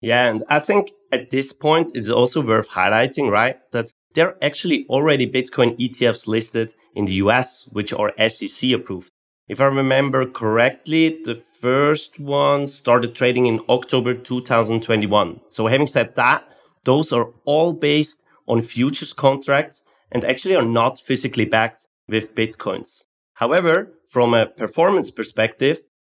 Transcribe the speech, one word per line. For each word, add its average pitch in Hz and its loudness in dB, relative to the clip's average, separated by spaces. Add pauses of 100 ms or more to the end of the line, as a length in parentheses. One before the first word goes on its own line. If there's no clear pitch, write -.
Yeah, 120 2
and 110 -2
I 151 2
think 202 0 (200)
at 123 -4
this 135 -4
point, 160 0
it's 110 -6
also 123 2
worth 110 0
highlighting, 110 0
right, 113 0 (140)
that 117 -4 (220)
there 160 2
are - -10
actually 147 -2
already 139 2
Bitcoin 127 0
E 123 -2
T - -2
Fs 113 -2
listed 113 -4 (200)
in 104 -4
the 95 -4
U 98 2
S, 123 -2
which 104 -6
are 104 -2
S 110 0
E 101 -6
C 127 -4
approved. - -8 (400)
If 101 -8
I 139 4
remember 135 2
correctly, 135 0
the 117 -6
first 139 -2
one 143 0
started 120 0
trading 123 2
in 113 0 (100)
October 127 0
two 123 -8
thousand 113 0
twenty-one. 104 0
So 110 -4
having 135 2
said - -2
that, 131 2 (380)
those 143 2
are 117 -2 (120)
all 160 2
based 151 -2 (240)
on 117 0
futures 135 -4
contracts 139 0 (300)
and 123 -2
actually 190 0
are 135 2
not 117 0
physically 117 -2
backed 113 -2 (200)
with 107 -4
Bitcoins. - -6 (320)
However, 170 0 (140)
from 120 2
a 113 4
performance 165 0
perspective, 113 -2 (260)